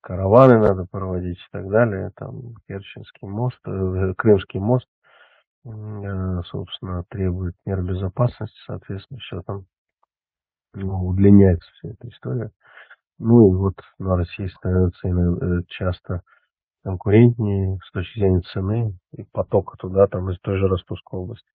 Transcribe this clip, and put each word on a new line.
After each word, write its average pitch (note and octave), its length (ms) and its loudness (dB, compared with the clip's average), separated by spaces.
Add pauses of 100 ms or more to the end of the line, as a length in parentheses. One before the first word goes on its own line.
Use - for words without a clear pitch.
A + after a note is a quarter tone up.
караваны A2 580 6
надо F#2+ 320 2
проводить F2+ 480 -8
и - 140 -20
так F#2+ 160 -12
далее, G2 480 0
там A#2 380 -16 (120)
Керченский G2 600 -16
мост, A2+ 380 -6
э, F#2+ 500 -2
Крымский G2+ 420 2
мост, A#2 300 0 (760)
м, G2+ 760 -8
э, - 60 -10
собственно, F#2+ 600 -10
требует F#2 460 -4 (120)
мер F#2+ 160 -4
безопасности, F#2+ 760 -4 (100)
соответственно, G2+ 540 -14
всё F#2 220 -14
там, G2+ 240 -14 (1080)
ну, F#2+ 320 -6
удлиняется G2 680 6
вся - 160 -16
эта A#2+ 180 -18
история. A#2 420 -10 (720)
Ну A2+ 320 8
и - 20 2
вот F#2+ 220 0 (240)
на F#2+ 160 -2
России F2 320 -6
становится, F#2 600 -2
э, F2 600 0
часто F#2 540 -6 (600)
конкурентнее G2+ 1000 2
с - 80 -20
точки F#2+ 260 -8
зрения F#2 240 2 (100)
цены G2+ 460 -4 (180)
и G2 80 -16
потока - 540 -4
туда, F#2+ 280 0
там, F#2+ 240 -6
из F2+ 100 -8
той G2 180 -4
же F#2+ 100 0
Ростовской F#2 520 -8
области. - 340 -14